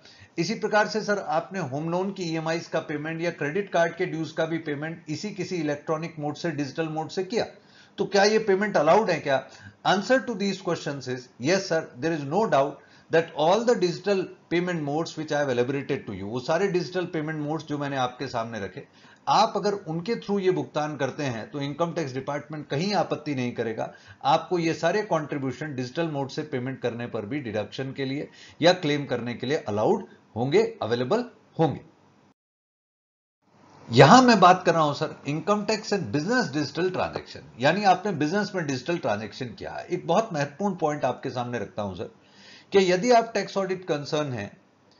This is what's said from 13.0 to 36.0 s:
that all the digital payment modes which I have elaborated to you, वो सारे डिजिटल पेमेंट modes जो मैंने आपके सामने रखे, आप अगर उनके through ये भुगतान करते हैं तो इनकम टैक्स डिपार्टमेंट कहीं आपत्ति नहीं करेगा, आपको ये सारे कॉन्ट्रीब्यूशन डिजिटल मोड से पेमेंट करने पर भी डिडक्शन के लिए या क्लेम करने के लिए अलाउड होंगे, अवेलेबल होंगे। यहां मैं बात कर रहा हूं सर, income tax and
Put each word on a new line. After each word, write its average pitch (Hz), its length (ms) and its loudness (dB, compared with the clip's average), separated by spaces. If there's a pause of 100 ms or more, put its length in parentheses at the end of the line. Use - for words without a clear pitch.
that 165 260 2
all 185 280 4
the 240 120 4
digital 180 480 0 (260)
payment 175 320 0
modes 151 360 -2
which 151 140 -6
I 147 100 2
have 139 80 0
elaborated 131 560 -2
to 104 100 -6
you, 98 140 -8
वो 123 100 -4
सारे 170 280 0
डिजिटल 175 440 -2
पेमेंट 156 280 -4
modes 147 260 -4
जो 147 120 -4
मैंने 143 180 -4
आपके 127 320 -2
सामने 117 320 -4
रखे, 92 260 -10 (420)
आप 196 280 4
अगर 202 160 0 (160)
उनके 175 280 -4
through 202 240 -2
ये 185 120 4
भुगतान 151 440 -4
करते 135 280 -4
हैं 117 260 -6
तो 147 100 -8
इनकम 147 320 -2
टैक्स 143 220 -4
डिपार्टमेंट 143 540 -8
कहीं 165 260 -2
आपत्ति 151 400 -2
नहीं 123 200 -2
करेगा, 113 380 -4 (320)
आपको 160 340 2
ये 165 160 0
सारे 175 300 0
कॉन्ट्रीब्यूशन 151 720 -4
डिजिटल 131 340 -4
मोड 139 220 -4
से 156 120 -6 (100)
पेमेंट 131 300 -4
करने 120 240 -4
पर 110 200 -6
भी 135 140 -4
डिडक्शन 110 520 -6
के 135 120 -6
लिए 135 240 -6 (340)
या 170 120 8
क्लेम 147 320 -2
करने 120 280 -4
के - 120 -8
लिए 151 220 0
अलाउड 123 380 2 (300)
होंगे, 143 260 4 (200)
अवेलेबल 127 420 0 (340)
होंगे। 147 220 2 (2000)
यहां 139 340 10
मैं 226 180 8
बात 180 260 8
कर 170 80 4
रहा 165 80 4
हूं 147 120 2
सर, - 220 -6 (120)
income 160 380 -2
tax - 280 -4
and 151 200 -2